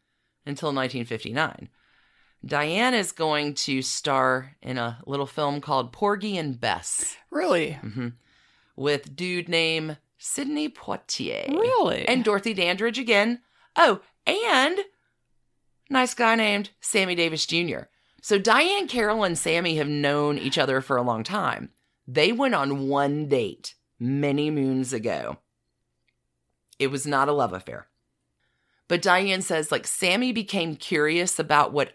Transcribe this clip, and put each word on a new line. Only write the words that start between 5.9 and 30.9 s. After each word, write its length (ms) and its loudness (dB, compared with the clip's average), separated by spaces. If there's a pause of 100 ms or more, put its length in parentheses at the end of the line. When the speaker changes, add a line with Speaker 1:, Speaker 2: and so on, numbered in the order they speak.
Speaker 1:
Porgy 460 -2
and 240 -6
Bess. 560 -4 (140)
Speaker 2:
Really? 520 0
Speaker 1:
Mm-hmm. 260 -6 (640)
With 400 -2
dude 340 -4
named 480 0 (220)
Sidney 500 -4
Poitier. 800 -6
Speaker 2:
Really? 580 2
Speaker 1:
And 160 2
Dorothy 300 0
Dandridge 460 0
again. 420 2 (340)
Oh, 260 6 (260)
and 520 2 (1080)
nice 240 2
guy 220 4
named 340 0 (120)
Sammy 340 2
Davis 300 2
Junior. 440 -2 (320)
So 180 2
Diahann 500 4
Carroll 340 0
and 140 0
Sammy 400 0
have 100 0
known 500 0
each 200 -2
other 240 2
for 160 0
a 40 2
long 220 0
time. 460 -4 (380)
They 240 4
went 240 2
on 320 0
one 400 2
date 480 -2 (240)
many 520 0
moons 420 0
ago. 440 -4 (1400)
It 80 2
was 200 -4
not 220 2
a 40 2
love 200 0
affair. 340 -12 (1000)
But 140 0
Diahann 420 2
says, 280 -2
like, 160 0
"Sammy 440 0
became 440 -2
curious 640 0